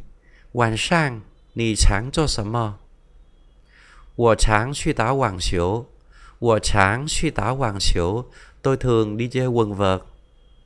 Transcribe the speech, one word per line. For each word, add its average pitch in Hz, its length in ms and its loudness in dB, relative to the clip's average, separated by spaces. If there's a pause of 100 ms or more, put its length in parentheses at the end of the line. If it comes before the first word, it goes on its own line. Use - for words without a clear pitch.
(540)
"晚 113 240 0
上 139 440 -2 (320)
你 113 220 -2
常 107 360 2
做 151 160 0
什 107 180 -4
么?" 107 320 -4 (1400)
"我 117 200 4
常 110 380 2
去 - 200 -4
打 117 200 0
网 113 260 -2
球." 92 460 -2 (540)
"我 113 200 2
常 107 480 2
去 156 240 -2
打 107 220 -4
网 117 260 -4
球." 92 460 0 (360)
"Tôi 135 160 0
thường 113 400 0
đi 120 100 -4
chơi 127 200 -2
quần 113 260 0
vợt." 95 280 0 (640)